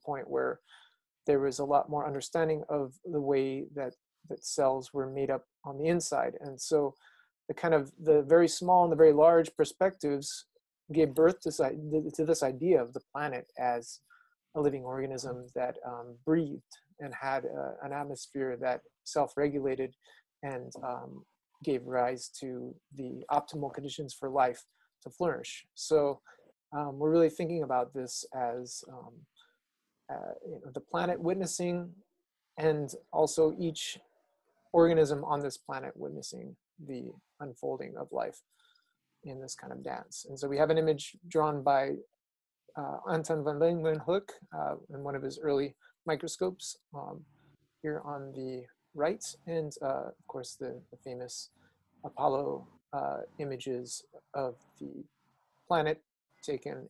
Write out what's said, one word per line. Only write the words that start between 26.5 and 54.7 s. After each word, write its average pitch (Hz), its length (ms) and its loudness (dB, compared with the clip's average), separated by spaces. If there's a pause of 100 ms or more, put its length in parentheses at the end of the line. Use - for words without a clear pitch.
um, 143 280 -6
we're 151 120 4
really 165 180 8
thinking 165 340 -2
about 127 300 0
this 127 300 -8 (100)
as, 123 560 -6
um, 120 240 -18 (960)
uh, - 240 -8 (120)
you 170 180 -12
know, 135 100 -16
the - 60 -6
planet 175 400 -2
witnessing, 175 720 -2 (680)
and 151 360 2 (180)
also 156 480 4
each 165 380 -4 (720)
organism 160 540 6
on 147 160 0
this 139 160 -4
planet 135 400 -8
witnessing - 580 -12 (320)
the 123 240 -10 (280)
unfolding 135 580 -8
of 131 140 -10
life - 300 -6 (840)
in 131 180 -12
this 131 140 -12
kind 127 180 -12
of 131 100 -14
dance. 131 460 -10
And 135 100 -12
so 139 80 -4
we 139 100 -2
have 151 120 6
an 160 80 6
image 156 400 0 (100)
drawn 151 360 2
by, 139 320 4 (800)
uh, 143 200 -6 (140)
Anton 160 320 0
van 147 120 0
Leeuwenhoek, 165 720 2 (280)
uh, 147 180 -2 (180)
in 139 100 -10
one 139 120 -6
of 139 80 -6
his 135 160 -8
early 143 360 0 (300)
microscopes, 170 720 -4 (160)
um, 143 280 -12 (600)
here 156 240 -4
on 139 280 -10
the 131 300 -8 (300)
right, 160 300 0 (220)
and, 160 360 -4
uh, 135 260 -4
of - 200 -18
course 127 280 -12
the, 127 240 -10 (120)
the - 60 -20
famous 123 520 -12 (560)
Apollo, 139 600 -2 (280)
uh, 139 240 -4 (220)
images 127 640 -6 (300)
of 131 220 -4 (240)